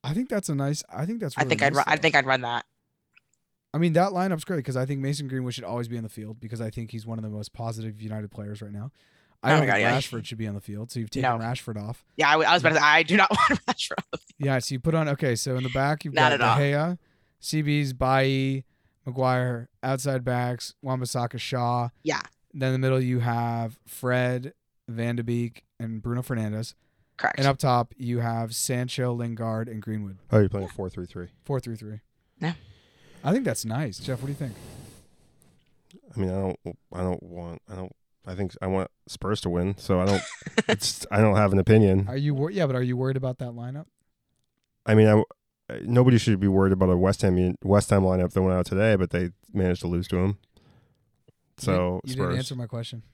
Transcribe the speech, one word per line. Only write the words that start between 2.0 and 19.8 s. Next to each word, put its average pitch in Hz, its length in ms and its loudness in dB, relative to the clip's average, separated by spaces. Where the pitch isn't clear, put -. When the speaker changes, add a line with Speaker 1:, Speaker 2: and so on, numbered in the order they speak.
Speaker 2:
think 156 140 4
I'd 139 100 6
run 131 160 2
that. 120 240 -4
Speaker 1:
I 147 60 -4
mean, 165 160 2
that 185 200 4
lineup's 180 320 -2
great 151 200 -4
'cause 131 120 -4
I 131 100 -2
think 139 140 -4
Mason 139 260 -4
Greenwood 127 260 -4
should 127 100 -10
always 117 240 -6
be 120 100 -8
in 113 60 -6
the 110 60 -10
field 110 300 -14
because 113 220 -10
I 110 100 -6
think 113 180 -8
he's 113 160 -12
one 113 140 -8
of 107 40 -8
the 107 60 -8
most 104 240 -10
positive 110 480 -8
United 107 300 -8
players 104 320 -12
right 104 80 -14
now. 104 200 -10
I - 60 2
Speaker 2:
Oh 151 60 6
Speaker 1:
don't 147 100 4
Speaker 2:
my 98 80 2
Speaker 1:
think 101 140 2
Speaker 2:
gosh. 131 200 0
Speaker 1:
Rashford 113 160 -8
should 113 120 -12
be 110 100 -6
on 101 80 -8
the 101 60 -10
field, 104 280 -12
so 117 120 -6
you've 107 80 -6
taken 131 200 0
Speaker 2:
No. 117 140 0
Speaker 1:
Rashford 117 320 -6
off. 107 300 -12
Speaker 2:
Yeah, 151 140 2
I - 20 8
w-, 156 180 4
I 165 40 6
was 175 80 4
about 160 80 4
to 156 60 2
say, 147 60 4
I 151 220 6
do 160 140 2
not 190 120 6
<laughs> - 200 2
want 269 180 0
Rashford - 300 -4
on - 60 -8
the - 60 -10
field. - 200 -20
Speaker 1:
Yeah, 135 200 0
so 127 140 -6
you 127 60 -4
put 160 160 0
on, 156 140 0
okay, 139 260 0
so 127 220 -4
in 127 60 -4
the 131 60 -4
back, 139 360 -2
you've 143 80 -8
Speaker 2:
Not 151 180 6
Speaker 1:
got - 0 -
Speaker 2:
at 135 100 2
all. 117 160 4
Speaker 1:
De 143 140 4
Gea, 160 260 0
C 156 200 -2
Bs, 147 360 0
Bailly, 135 680 2
Maguire, 123 640 -2